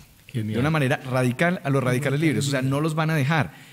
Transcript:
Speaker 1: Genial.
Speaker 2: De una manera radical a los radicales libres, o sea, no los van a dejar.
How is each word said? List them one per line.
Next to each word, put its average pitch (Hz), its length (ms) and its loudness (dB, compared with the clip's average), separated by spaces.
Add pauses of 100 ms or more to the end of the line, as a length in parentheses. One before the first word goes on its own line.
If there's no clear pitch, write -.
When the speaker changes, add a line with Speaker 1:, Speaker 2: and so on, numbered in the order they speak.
(280)
Speaker 1:
Genial. 107 260 -4
Speaker 2:
De 117 60 0
una 147 100 2
manera 139 260 2
radical 127 680 0
a 143 60 -4
los 135 140 2
radicales 135 360 0
libres, 139 280 0
o - 20 -2
sea, 131 120 -2
no 135 180 0
los 156 140 -2
van 160 160 0
a 160 40 0
dejar. 147 380 0 (200)